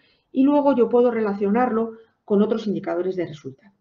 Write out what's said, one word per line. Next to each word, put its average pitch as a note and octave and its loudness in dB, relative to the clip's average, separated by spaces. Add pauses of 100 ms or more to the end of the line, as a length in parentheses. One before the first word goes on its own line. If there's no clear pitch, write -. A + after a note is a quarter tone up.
(320)
y C4 0
luego C#4+ 2
yo A#3 2
puedo A#3+ 4
relacionarlo A3 -2 (260)
con G3+ 2
otros A3 -2
indicadores F3 -4
de F3 -4
resultado. D3+ -18